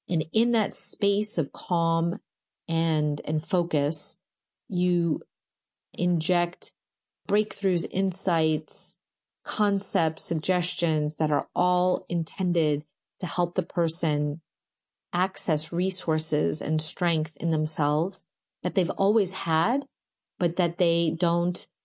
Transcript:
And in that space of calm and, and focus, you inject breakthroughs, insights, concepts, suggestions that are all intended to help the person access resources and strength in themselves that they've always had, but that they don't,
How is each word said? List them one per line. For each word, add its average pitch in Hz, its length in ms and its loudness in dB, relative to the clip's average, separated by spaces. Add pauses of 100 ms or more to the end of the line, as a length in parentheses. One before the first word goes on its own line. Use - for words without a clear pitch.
And 165 240 -2
in 240 200 2
that 226 220 0
space 202 640 -2
of - 120 0
calm 170 680 0 (480)
and, 156 580 0
and 156 180 -2
focus, 165 720 0 (500)
you 175 540 0 (720)
inject 175 800 0 (560)
breakthroughs, 196 600 0
insights, 165 1080 -2 (460)
concepts, 196 800 0
suggestions 165 920 0
that 151 160 0
are 143 240 0
all 180 540 2
intended 165 760 0 (340)
to 180 60 -6
help 175 300 -2
the 185 80 0
person 160 800 -2 (680)
access 175 600 -2
resources 165 880 0
and 156 200 0
strength 165 560 -2
in 170 120 -2
themselves 156 800 0 (340)
that 175 140 -2
they've 180 160 2
always 196 420 2
had, 175 520 0 (520)
but 170 200 0
that 170 200 0
they 170 400 2
don't, 175 480 0 (200)